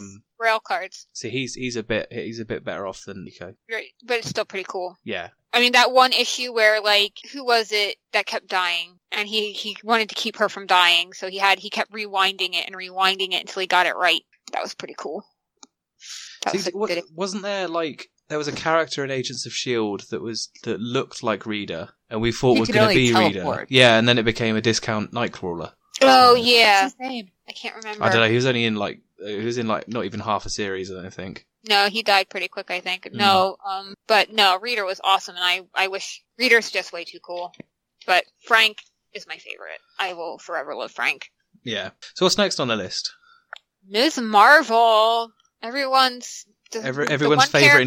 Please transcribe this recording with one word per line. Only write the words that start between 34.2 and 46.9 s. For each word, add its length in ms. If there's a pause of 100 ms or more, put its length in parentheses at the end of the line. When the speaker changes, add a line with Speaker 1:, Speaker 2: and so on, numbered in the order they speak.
Speaker 2:
no, 300
Reader 240
was 180
awesome, 340
and 80
I, 180 (120)
I 140
wish, 340 (160)
Reader's 320
just 220
way 120
too 160
cool. 320 (540)
But 180 (200)
Frank 340 (360)
is 120
my 120
favorite. 420 (180)
I 140
will 260
forever 360
love 180
Frank. 380 (340)
Speaker 1:
Yeah. 260 (240)
So 120
what's 120
next 220
on 80
the 80
list? 340 (760)
Speaker 2:
Ms. 300
Marvel. 1120 (300)
Everyone's, 840 (280)
the, 120
Speaker 1:
Every-, 220